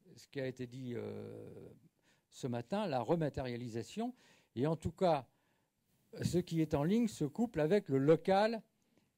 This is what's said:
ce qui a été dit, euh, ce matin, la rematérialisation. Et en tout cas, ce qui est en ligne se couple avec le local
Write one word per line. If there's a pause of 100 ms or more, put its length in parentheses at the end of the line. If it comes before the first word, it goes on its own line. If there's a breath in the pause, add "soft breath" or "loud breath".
(160)
ce
qui
a
été
dit,
euh, (600 soft breath)
ce
matin,
la
rematérialisation. (420 soft breath)
Et
en
tout
cas, (920)
ce
qui
est
en
ligne
se
couple
avec
le
local (560 soft breath)